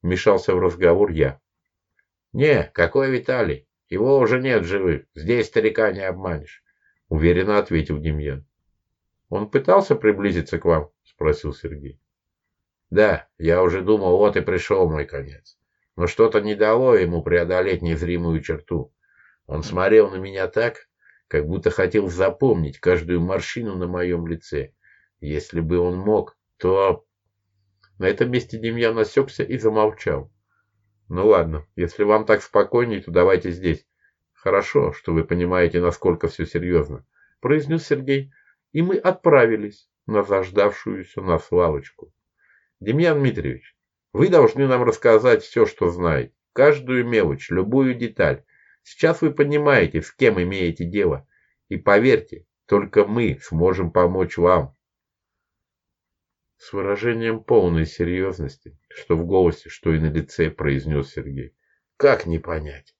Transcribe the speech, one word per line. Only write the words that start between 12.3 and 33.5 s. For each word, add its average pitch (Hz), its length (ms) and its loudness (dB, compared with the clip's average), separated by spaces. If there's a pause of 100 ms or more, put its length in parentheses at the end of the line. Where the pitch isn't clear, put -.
«Да, 98 380 2 (100)
я 85 240 2
уже 92 200 0
думал, 95 360 2
вот 101 180 4
и 95 40 2
пришёл 92 480 0
мой 76 160 -4
конец. 69 540 -14 (380)
Но 87 100 -2
что-то 110 340 2
не 104 140 -6
дало 113 400 2
ему 87 280 0
преодолеть 87 600 0
незримую 85 580 -4
черту. - 520 -8 (540)
Он 76 160 -8
смотрел 98 480 4
на 95 60 -10
меня 95 320 -6
так, 113 400 -4 (400)
как 73 180 -2
будто 87 240 -2
хотел 98 380 0
запомнить 90 720 0
каждую 87 420 0
морщину 95 560 -6
на 90 100 -6
моём 87 400 -4
лице. 80 460 -8 (480)
Если 76 400 -8
бы 82 180 -2
он 87 180 0
мог, 101 400 -2 (220)
то». 95 460 0 (960)
На 92 80 -2
этом 120 240 0
месте 120 280 -6
Демьян 113 400 -2
осёкся 127 460 -2
и 117 120 -6
замолчал. 107 760 -2 (760)
«Ну 92 200 0
ладно, 82 380 2 (100)
если 85 260 -4
вам 107 220 2
так 107 180 2
спокойней, 107 580 0
то - 100 -18
давайте 90 400 2